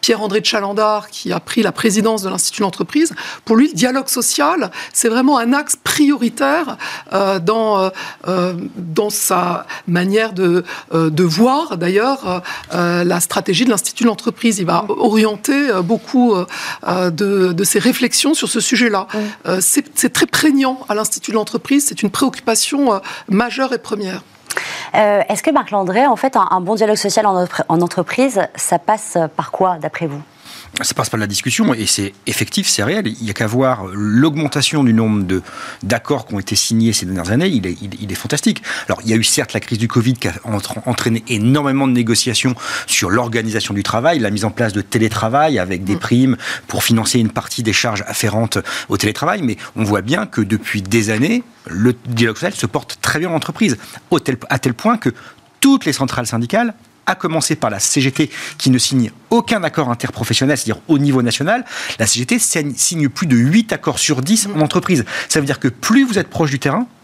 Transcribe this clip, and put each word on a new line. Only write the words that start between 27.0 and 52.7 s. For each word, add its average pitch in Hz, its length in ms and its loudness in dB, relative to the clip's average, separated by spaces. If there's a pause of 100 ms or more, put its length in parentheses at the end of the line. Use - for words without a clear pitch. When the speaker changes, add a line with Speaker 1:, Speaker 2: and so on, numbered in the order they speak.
Speaker 2:
en 196 180 4
entre-, - 260 -4
en 170 120 4
entreprise, 202 600 0 (140)
ça - 240 0
passe 214 380 -2 (180)
par - 160 -6
quoi, 185 280 0
d'après 160 280 -6
vous ? 143 140 -8 (600)
Speaker 3:
Ça - 120 -2
passe - 160 -4
par 113 100 -2
la 104 80 -2
discussion, 131 460 0
et 110 120 -2
c'est 98 280 -2 (140)
effectif, - 420 -2
c'est - 120 0
réel. 107 240 0
Il 113 200 -6
n'y 104 40 -4
a 104 40 -4
qu'à 113 120 -2
voir 120 480 0
l'augmentation 139 920 2
du 117 80 6
nombre 110 320 2
de, 92 160 -2 (420)
d'accords 117 420 -2
qui - 80 -10
ont 101 60 -2
été 95 160 -4
signés 113 380 2
ces 95 120 -2
dernières 90 260 -4
années. 160 180 2
Il 107 180 0
est, 87 140 -4
il, 101 80 -10 (120)
il 104 80 -10
est 95 60 -6
fantastique. - 480 -2 (240)
Alors, - 160 -2
il 110 60 -2
y 110 40 4
a 113 40 4
eu 113 60 2
certes - 280 0
la 131 80 -2
crise 110 200 -4
du 113 100 0
covid 123 240 2
qui 113 160 -4
a 85 40 -6 (120)
entra-, 107 400 -6
entraîné 113 420 -2
énormément 135 600 2
de 131 40 2
négociations 120 640 0 (320)
sur - 220 0
l'organisation 113 640 0
du 101 100 -2
travail, 143 360 2
la 107 100 0
mise 104 160 -2
en 107 40 2
place 110 220 0
de 104 80 -2
télétravail 110 800 0
avec 92 240 -4
des 98 120 0
Speaker 2:
Mm. 170 40 -6
Speaker 3:
primes 127 380 2 (300)
pour 120 180 -4
financer 113 340 2
une 110 120 2
partie - 320 -6
des 110 100 0
charges 104 340 -2
afférentes 107 500 -2 (300)
au 107 80 -2
télétravail. 147 480 0
Mais 110 140 -2 (180)
on - 80 -2
voit 101 180 2
bien 160 240 -2
que - 140 -6
depuis 107 420 -2
des 104 280 0
années, 165 340 0 (240)
le 107 260 2 (140)
dialogue 113 300 0
social 175 160 -4
se - 120 -6
porte - 360 -4